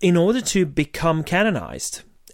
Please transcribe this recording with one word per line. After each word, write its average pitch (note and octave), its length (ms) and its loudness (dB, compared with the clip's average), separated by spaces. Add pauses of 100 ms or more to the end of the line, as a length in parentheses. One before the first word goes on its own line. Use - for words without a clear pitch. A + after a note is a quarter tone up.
in F3 160 4
order G3+ 240 2
to G3 240 0
become D#3+ 580 -2
canonized, F3 800 -2 (340)